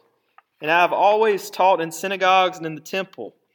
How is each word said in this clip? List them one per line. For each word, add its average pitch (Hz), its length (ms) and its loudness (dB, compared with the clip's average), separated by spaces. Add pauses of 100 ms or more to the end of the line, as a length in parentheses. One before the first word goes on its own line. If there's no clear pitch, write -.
(600)
and 151 80 -6
I 170 120 4
have 160 120 2
always 208 560 0
taught 185 320 2
in 165 100 -6
synagogues 185 680 0
and 165 80 -8
in 160 80 -8
the 147 60 -16
temple, 185 520 -10 (220)